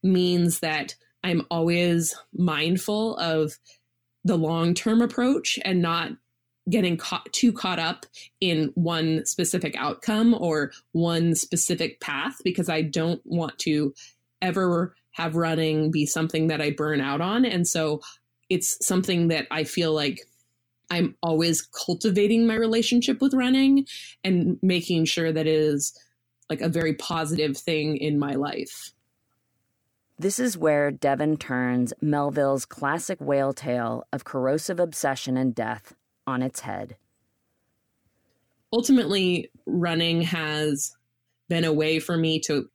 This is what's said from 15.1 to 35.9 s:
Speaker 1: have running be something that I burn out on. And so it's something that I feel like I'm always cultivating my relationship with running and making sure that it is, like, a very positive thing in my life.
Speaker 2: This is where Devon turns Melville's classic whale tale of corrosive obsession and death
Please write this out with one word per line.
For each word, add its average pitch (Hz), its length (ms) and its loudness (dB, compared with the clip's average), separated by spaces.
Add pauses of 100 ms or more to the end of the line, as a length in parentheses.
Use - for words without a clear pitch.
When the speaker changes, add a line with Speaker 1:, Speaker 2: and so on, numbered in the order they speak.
Speaker 1:
have 165 220 -4
running 160 540 2
be 156 160 0
something 160 440 0
that 156 120 -2
I 147 80 0
burn 151 320 -2
out 139 180 -2
on. 202 240 2
And 190 240 0
so 156 340 -2 (460)
it's 180 380 -2
something 185 440 2
that 156 200 -2
I 156 140 -2
feel 160 280 0
like 147 280 0 (720)
I'm 175 320 0
always 165 400 2
cultivating 208 840 2
my 226 100 2
relationship 226 680 2
with 269 120 2
running 269 540 4 (360)
and 180 380 2
making 175 440 2
sure 160 260 0
that 156 160 0
it 156 40 4
is, 151 480 2 (480)
like, 156 140 -4
a 165 80 0
very 160 240 0
positive 156 640 -2
thing 151 400 -2
in 147 220 0
my 143 140 -2
life. - 580 -6 (1300)
Speaker 2:
This 196 220 -4
is 240 180 -2
where 147 340 2
Devon 147 440 0
turns 123 680 -2
Melville's 143 640 0
classic 160 540 -4
whale 139 320 0
tale 120 600 -4
of 139 100 -8
corrosive 143 560 -2
obsession 139 560 -2
and 131 180 0
death 110 400 -8 (320)